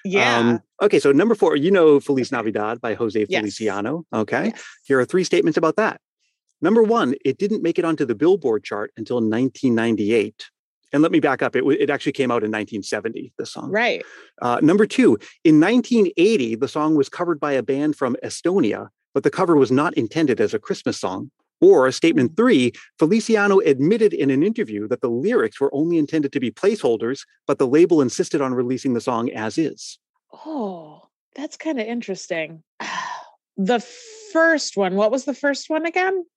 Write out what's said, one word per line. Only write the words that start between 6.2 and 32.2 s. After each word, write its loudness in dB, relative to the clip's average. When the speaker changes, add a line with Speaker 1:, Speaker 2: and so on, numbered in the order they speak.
Speaker 2:
Number 4
one, 0
it -2
didn't -2
make -2
it -2
onto -2
the -2
Billboard 0
chart -10
until -4
nineteen 0
ninety-eight. 0
And 2
let 4
me 2
back 0
up. -2
It, 2
w-, 2
it 0
actually -4
came -2
out 0
in -4
nineteen -8
seventy, -8
this -10
song. -12
Speaker 1:
Right. -4
Speaker 2:
Uh, -2
number 4
two, 2
in 6
nineteen 2
eighty, 2
the -4
song -2
was 2
covered -6
by -2
a 0
band -2
from -2
Estonia, -2
but -2
the 2
cover 2
was 4
not 0
intended -2
as 0
a -4
Christmas -8
song. -8
Or 6
statement 2
Speaker 1:
Hmm. -20
Speaker 2:
three, 4
Feliciano 2
admitted 2
in 0
an 2
interview -4
that -4
the -2
lyrics -2
were 0
only 0
intended 0
to -4
be -2
placeholders, -2
but -2
the 0
label 6
insisted -2
on -2
releasing -2
the -2
song -4
as -6
is. -6
Speaker 1:
Oh, -10
that's -12
kinda -6
interesting. -8